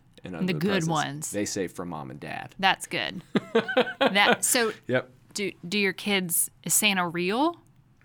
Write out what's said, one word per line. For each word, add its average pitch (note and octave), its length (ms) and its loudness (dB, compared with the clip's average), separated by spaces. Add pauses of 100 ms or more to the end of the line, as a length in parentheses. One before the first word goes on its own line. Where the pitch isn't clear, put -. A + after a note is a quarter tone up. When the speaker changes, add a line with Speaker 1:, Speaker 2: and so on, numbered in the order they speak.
(240)
Speaker 1:
in F2+ 100 -10
Speaker 2:
And F#3 140 -2
the F#3 60 0
Speaker 1:
other D#3 60 -4
Speaker 2:
good F#3 100 0
Speaker 1:
presents. E3+ 180 0
Speaker 2:
ones. D3 440 -2
Speaker 1:
They G#2 120 -2
say G2 240 -2
from F2 220 -8
Mom D2 200 -10
and C#2+ 80 -14
Dad. - 400 -10
Speaker 2:
That's F#3+ 280 0
good. C3 420 -4
Speaker 1:
<laughs> - 40 -10 (680)
Speaker 2:
That, G#3 440 4
so A3+ 280 2 (140)
Speaker 1:
Yep. - 240 0 (240)
Speaker 2:
do, G3+ 180 -2 (160)
do G#3 100 0
your G3 140 2
kids, F#3 580 -2 (120)
is E3 100 -2
Santa F#3+ 340 4
real? G3 500 0 (480)